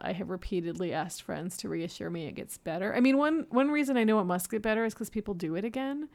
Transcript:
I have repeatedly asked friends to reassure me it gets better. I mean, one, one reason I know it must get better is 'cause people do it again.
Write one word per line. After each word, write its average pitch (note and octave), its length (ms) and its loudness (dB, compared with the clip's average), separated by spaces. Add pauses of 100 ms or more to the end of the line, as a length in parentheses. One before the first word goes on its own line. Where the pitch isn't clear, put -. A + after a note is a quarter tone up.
I - 120 -2
have F3+ 160 -4
repeatedly F3 600 -2
asked D#3 300 -4
friends F3 360 -6
to G#3 100 -8
reassure E3 420 -4
me E3 160 -4
it - 80 -8
gets - 240 -10
better. F3+ 380 -2
I - 40 2
mean, C4 160 8
one, D4+ 340 2
one C4+ 200 4
reason C#4+ 260 2
I A#3 60 4
know A3 160 6
it G3+ 60 2
must F3+ 260 0
get A3 100 0
better A3 240 2
is A3 100 -2
'cause G#3+ 160 -6
people G#3 240 -4
do E3+ 200 -2
it F#3+ 100 0
again. C4+ 500 -4